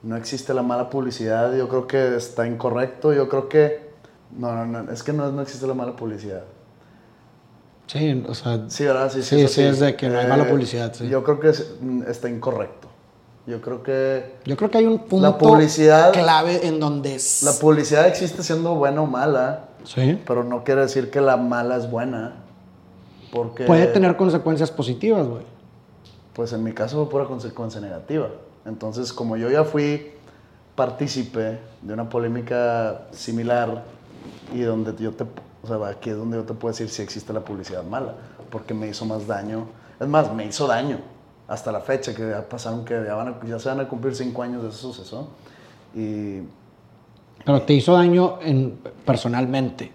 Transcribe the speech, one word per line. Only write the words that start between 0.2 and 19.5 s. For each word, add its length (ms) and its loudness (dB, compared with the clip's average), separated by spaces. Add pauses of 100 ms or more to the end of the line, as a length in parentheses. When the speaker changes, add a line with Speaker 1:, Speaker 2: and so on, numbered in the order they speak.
Speaker 1:
la 100 0
mala 260 -2
publicidad", 640 -2
yo 120 0
creo 200 -2
que 280 2
está 320 -4
incorrecto, 640 0
yo 140 2
creo 220 -2
que... 400 4 (480)
No, 160 -4 (120)
no, 180 -6
no, 80 -10
es 120 -10
que 100 -4
no, 180 -2
no 100 -4
existe 260 -6
la 60 -2
mala 220 -6
publicidad. 480 -8 (1400)
Speaker 2:
Sí, 400 -2
o 60 -8
sea, 360 -4
Speaker 1:
Sí, 160 -4
¿verdad? 260 2
Sí, 100 -4
sí, 140 -6
Speaker 2:
sí, 60 8
Speaker 1:
eso 80 8
Speaker 2:
sí, 120 2
Speaker 1:
sí. 60 6
Speaker 2:
es 120 2
de 180 4
que 100 -2
no 120 2
hay 80 2
mala 180 6
Speaker 1:
Eh, 40 0
Speaker 2:
publicidad, 440 0
sí. 160 -8
Speaker 1:
yo 140 2
creo 160 2
que 100 6
es, 240 0 (340)
está 220 -6
incorrecto. 580 -6 (600)
Yo 120 -8
creo 240 -8
que 520 -2 (100)
Speaker 2:
Yo 100 -2
creo 140 0
que 80 2
hay 80 8
un 140 2
punto 280 2
Speaker 1:
la 100 6
publicidad, 760 8
Speaker 2:
clave 540 4
en 120 0
donde 360 -2
s- 280 -2
Speaker 1:
la 160 2
publicidad 480 6
existe 360 0
siendo 320 -2
buena 260 2
o 60 0
mala, 580 0 (180)